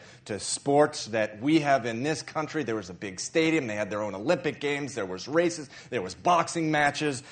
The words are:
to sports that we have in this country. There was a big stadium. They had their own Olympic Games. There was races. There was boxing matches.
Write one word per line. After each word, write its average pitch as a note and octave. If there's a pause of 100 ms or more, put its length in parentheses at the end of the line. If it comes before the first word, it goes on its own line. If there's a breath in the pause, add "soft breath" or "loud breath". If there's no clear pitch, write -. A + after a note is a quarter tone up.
(240 loud breath)
to G2+
sports D3
that G#2+
we D#3
have C#3
in A2+
this D3+
country. D#3
There A#2
was F#2
a F#2
big F#2+
stadium. D#3+
They G#2
had G#2
their G#2
own G#2
Olympic C#3
Games. C#3+
There G#2+
was F#2
races. D#3 (200 loud breath)
There B2
was F#2
boxing E3
matches. D3